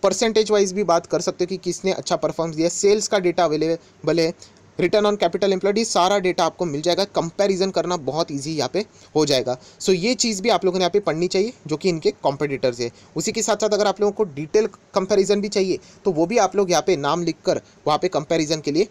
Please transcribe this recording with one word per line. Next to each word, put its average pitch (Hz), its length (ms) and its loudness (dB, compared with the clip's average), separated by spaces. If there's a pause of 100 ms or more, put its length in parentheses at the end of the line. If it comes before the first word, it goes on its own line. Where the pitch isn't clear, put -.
परसेंटेज 208 480 2
वाइज 202 220 2
भी 208 120 -2
बात 170 200 2
कर 156 160 -2
सकते 180 220 -4
हो 180 40 -4
कि 185 120 -6
किसने 180 340 -4
अच्छा 160 240 -4
परफॉर्म 165 360 -4
दिया, 160 180 0
सेल्स 208 360 2
का 208 120 0
डेटा 175 260 0
अवेलेबल 160 760 -2
है, 165 140 0 (460)
return 202 260 2
on 208 120 2
capital 196 360 0
employed, 196 240 0
ये 226 80 2
सारा 196 340 2
डेटा 180 260 0
आपको 170 200 -2
मिल 147 160 -4
जाएगा। 175 260 0
कंपैरिजन 190 640 0
करना 180 280 -2
बहुत 151 320 -2
ईजी 143 220 -6
यहाँ 139 200 -2
पे 208 120 -2 (300)
हो 151 100 4
जाएगा। 131 320 0 (240)
So 196 120 2
ये 190 220 0
चीज़ 214 260 -4
भी 226 80 0
आप 185 160 2
लोगों 185 140 0
ने 185 40 2
यहाँ 175 80 0
पे 202 100 2
पढ़नी 165 260 -2
चाहिए 196 260 0 (140)
जो 147 100 -4
कि 190 120 -2
इनके 170 240 -2
कॉम्पिटिटर्स 139 680 -2
है। 117 100 -4 (260)
उसी 165 160 -4
के 214 120 -4
साथ 214 140 0
साथ 214 160 0
अगर 208 140 2
आप 196 140 -2
लोगों 202 120 2
को 220 100 -2 (100)
डिटेल 160 340 0 (280)
कंपैरिजन 196 460 2
भी 208 80 -4
चाहिए 190 300 0 (260)
तो 196 60 2
वो 160 140 2
भी 208 140 0
आप 190 160 2
लोग 196 160 4
यहाँ 156 160 2
पे 180 100 4
नाम 147 260 0
लिख 160 120 -2 (100)
कर 151 160 0 (260)
वहाँ 147 120 2
पे 180 100 -2
कंपैरिजन 156 520 -2
के 147 100 -4
लिए 175 200 2